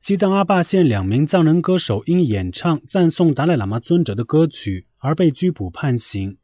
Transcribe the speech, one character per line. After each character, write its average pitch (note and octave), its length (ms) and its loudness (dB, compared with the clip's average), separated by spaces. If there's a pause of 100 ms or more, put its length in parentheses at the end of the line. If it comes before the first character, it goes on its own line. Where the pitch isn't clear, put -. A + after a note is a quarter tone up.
西 G3+ 120 -2
藏 F#3+ 160 0
阿 G3 140 2
坝 F3+ 180 2
县 F3+ 240 2
两 G2+ 200 0
名 B2 200 0
藏 F3 160 2
人 D#3+ 200 4
歌 F#3 160 0
手 - 260 -4
因 E3+ 240 0
演 F#2+ 240 -2
唱 E3 340 -2
赞 F3+ 240 2
颂 E3 220 2
达 C#3 140 -2
赖 E3+ 100 2
喇 G#2+ 80 -2
嘛 G#2+ 160 -4
尊 E3+ 240 0
者 G2+ 100 -4
的 A#2 100 -4
歌 D#3 220 2
曲 G2 380 -8 (140)
而 C#3 160 -2
被 E3+ 160 2
拘 F3+ 200 -2
捕 F#2+ 200 -8
判 B2+ 260 -4
刑。 G2+ 480 -8